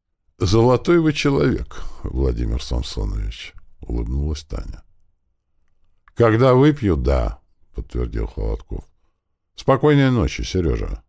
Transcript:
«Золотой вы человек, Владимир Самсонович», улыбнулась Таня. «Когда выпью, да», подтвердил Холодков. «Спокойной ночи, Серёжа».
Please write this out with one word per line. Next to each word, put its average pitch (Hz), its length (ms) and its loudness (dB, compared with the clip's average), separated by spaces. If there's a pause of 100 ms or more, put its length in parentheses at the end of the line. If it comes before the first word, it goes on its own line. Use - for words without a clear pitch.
(400)
«Золотой 120 600 4
вы 156 140 2
человек, 143 680 -2 (220)
Владимир 60 580 -2
Самсонович», 52 920 -6 (260)
улыбнулась 69 640 -6
Таня. - 400 -12 (1300)
«Когда 117 400 4
выпью, 131 420 4
да», 62 440 0 (340)
подтвердил 55 540 -6
Холодков. - 580 -8 (680)
«Спокойной 139 560 4
ночи, 104 300 0
Серёжа». 58 680 -2